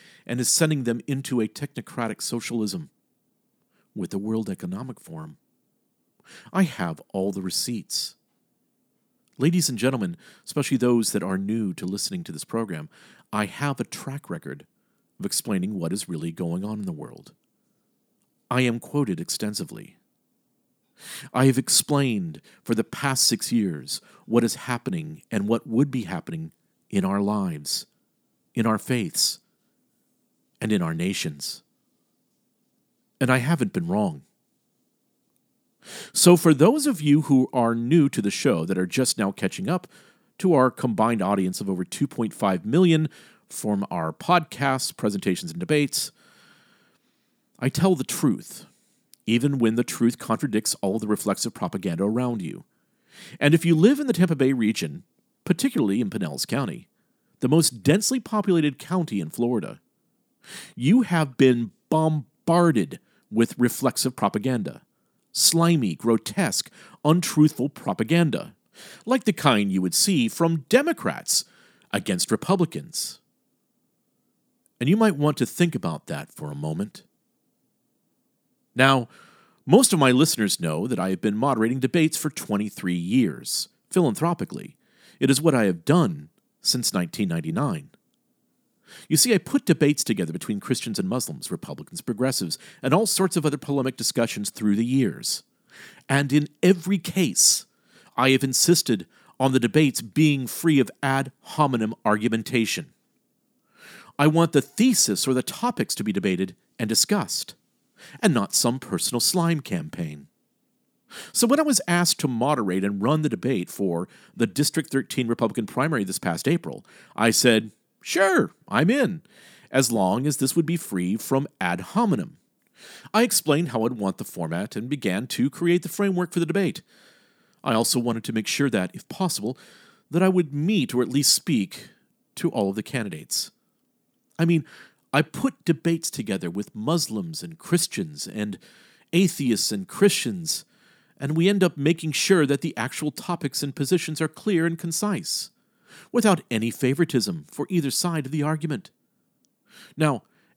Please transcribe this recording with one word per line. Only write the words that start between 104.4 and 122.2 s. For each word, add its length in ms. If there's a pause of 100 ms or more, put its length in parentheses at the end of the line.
the 80
thesis 680
or 60
the 80
topics 520
to 100
be 80
debated 440 (220)
and 100
discussed, 640 (640)
and 140
not 200
some 260
personal 400
slime 400
campaign. 640 (1080)
So 140
when 140
I 20
was 240
asked 340
to 80
moderate 560
and 160
run 220
the 60
debate 420
for 380 (280)
the 100
District 440
thirteen 380
Republican 380
primary 360
this 160
past 300
April, 360 (320)
I 140
said, 400 (320)
"Sure, 500 (160)
I'm 220
in, 320 (480)
as 200
long 360
as 100
this 180
would 120
be 100
free 400
from 320 (120)
ad 200
hominem." 560 (760)